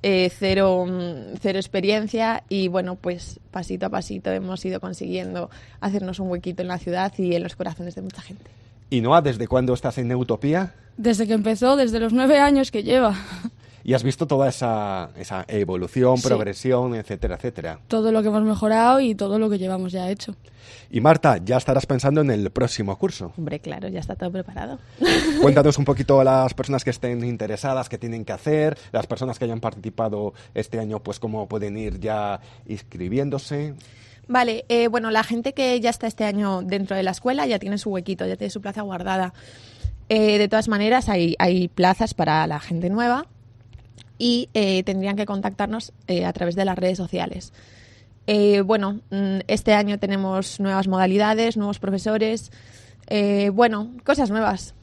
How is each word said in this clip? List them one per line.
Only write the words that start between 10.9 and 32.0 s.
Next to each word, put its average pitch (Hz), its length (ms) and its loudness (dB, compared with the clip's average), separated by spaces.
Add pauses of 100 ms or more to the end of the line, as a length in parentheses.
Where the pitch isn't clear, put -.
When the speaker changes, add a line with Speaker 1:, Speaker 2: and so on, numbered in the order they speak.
Speaker 3:
Desde 226 300 0
que 220 80 0
empezó, 220 420 2
desde 233 240 2
los 226 120 0
nueve 262 260 6
años 285 320 6
que 214 120 -4
lleva. 233 320 4 (680)
Speaker 2:
Y 127 100 2
has 120 80 2
visto 135 240 0
toda 139 220 2
esa, 104 680 -2
esa 92 320 -8
evolución, 101 720 2
Speaker 3:
Sí. 123 100 -2
Speaker 2:
progresión, 123 680 0
etcétera, 101 420 -6
etcétera. 82 520 -10
Speaker 3:
Todo 226 240 0
lo 220 100 4
que 208 60 0
hemos 214 140 2
mejorado 220 580 4
y 233 140 2
todo 202 240 -2
lo 220 100 2
que 208 100 0
llevamos 185 340 -4
ya 185 180 -6
hecho. 208 240 -8 (560)
Speaker 2:
Y 113 100 0
Marta, 143 380 6
ya 107 180 0
estarás 131 300 2
pensando 139 340 2
en 143 100 4
el 104 200 2
próximo 110 480 -2
curso. 165 400 -4
Speaker 1:
Hombre, 151 220 -6
claro, 185 280 -10
ya 185 120 -8
está 190 160 -8
todo 180 160 -6
preparado. 196 460 -10 (200)
Speaker 2:
<laughs> 320 440 2
Cuéntanos 143 360 6
un 143 80 0
poquito 139 340 4
a 131 40 6
las 131 300 4
personas 131 300 -4
que 127 60 0
estén 120 340 -4
interesadas, 120 640 -4
qué 117 100 -10
tienen 113 260 -8
que 110 80 -8
hacer, 151 440 0 (160)
las - 140 -2
personas 123 320 -6
que 127 80 -4
hayan 113 140 -4
participado 107 760 -4 (200)
este 110 260 -6
año, 107 220 -6
pues 98 160 -8
cómo 107 300 -6
pueden 104 300 -6
ir 101 220 -8